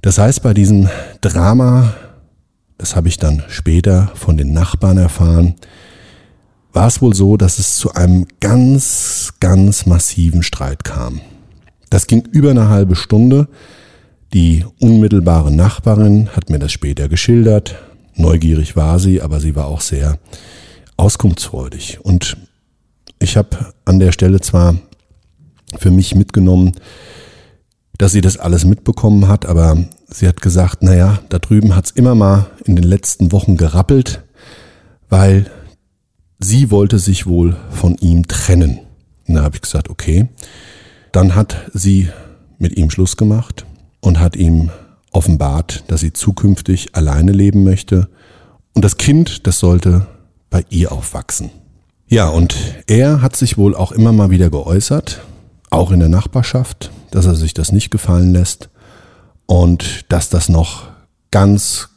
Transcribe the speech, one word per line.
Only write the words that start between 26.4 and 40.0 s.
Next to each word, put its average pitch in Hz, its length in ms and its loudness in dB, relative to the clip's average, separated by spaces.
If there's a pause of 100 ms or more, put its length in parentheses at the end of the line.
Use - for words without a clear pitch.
dass 101 140 0
sie 101 100 2
das 95 160 0
alles 87 280 0
mitbekommen 104 640 2
hat, 104 200 0
aber 82 300 2 (300)
sie - 200 -2
hat - 160 -2
gesagt, 90 380 0
na 92 120 4
ja, 95 260 2 (100)
da 90 100 -4
drüben 107 360 2
hat's 92 140 -2
immer 123 240 2
mal 101 320 2 (200)
in 92 100 2
den 87 100 2
letzten 92 460 0
Wochen 92 260 0
gerappelt, 90 680 0 (840)
weil 98 400 2 (880)
sie 110 300 0
wollte 101 300 2
sich 92 260 -2
wohl 87 300 0 (160)
von 87 240 0
ihm 85 320 0
trennen. 85 540 -2 (460)
Und 80 80 -2
da 73 60 0
habe 73 140 -4
ich - 60 -16
gesagt, - 280 -8
okay. 95 380 -2 (840)